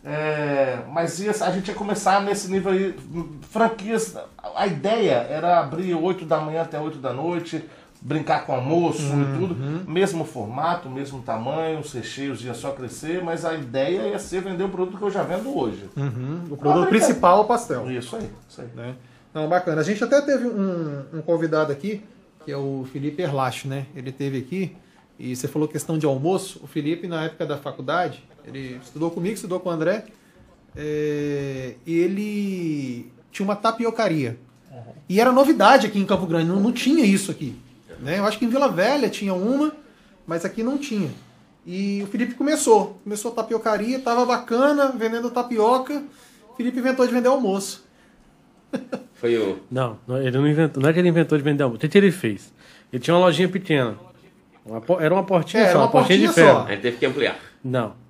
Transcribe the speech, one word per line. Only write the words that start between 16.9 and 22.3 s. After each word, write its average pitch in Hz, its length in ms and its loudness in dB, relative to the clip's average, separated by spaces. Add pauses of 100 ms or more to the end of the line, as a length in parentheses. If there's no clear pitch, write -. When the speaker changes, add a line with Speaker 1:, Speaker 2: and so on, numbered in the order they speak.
Speaker 2:
principal 196 340 6
é - 40 6
o - 20 4
pastel. 147 460 -2
Speaker 1:
Isso 123 260 -8
aí, 214 140 -8 (180)
isso - 140 -18
aí. 120 120 -14
Speaker 2:
Né? 123 200 -12 (400)
Não, 156 160 -4
bacana. 170 320 2
A - 20 0
gente 208 180 -2
até 277 200 4
teve 262 260 0
um, 175 540 -4 (100)
um 160 80 -8
convidado 156 520 0
aqui, 202 300 -6 (440)